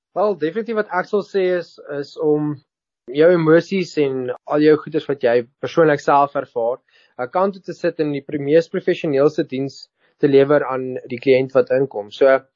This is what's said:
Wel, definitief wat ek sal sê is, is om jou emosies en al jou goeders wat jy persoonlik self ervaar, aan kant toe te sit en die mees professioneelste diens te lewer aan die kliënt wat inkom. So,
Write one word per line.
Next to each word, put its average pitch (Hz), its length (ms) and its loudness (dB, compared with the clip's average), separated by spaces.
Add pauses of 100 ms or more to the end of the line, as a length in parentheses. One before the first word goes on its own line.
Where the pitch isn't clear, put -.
(140)
Wel, 196 240 -2
definitief 196 380 -6
wat 214 160 -4
ek 180 140 -2
sal 202 160 -4
sê 185 360 -2
is, - 220 -12 (200)
is 143 180 -14
om 151 380 0 (560)
jou 156 200 4
emosies 170 640 2
en 131 340 -2 (140)
al 151 160 -2
jou 151 160 6
goeders 151 300 -6
wat 139 140 -4
jy 120 260 2 (120)
persoonlik 147 400 0
self 143 360 0
ervaar, 123 420 -4 (400)
aan 127 120 -8
kant 190 240 -2
toe 190 80 -20
te 175 120 -14
sit 165 260 -6
en 151 120 -2
die 139 120 -6 (160)
mees 151 300 0
professioneelste 156 760 -2
diens 131 460 -8 (300)
te 147 80 0
lewer 139 380 4
aan 127 320 -8 (120)
die 123 100 -10
kliënt 131 340 2
wat 127 180 2
inkom. 127 400 -4
So, 135 280 4 (160)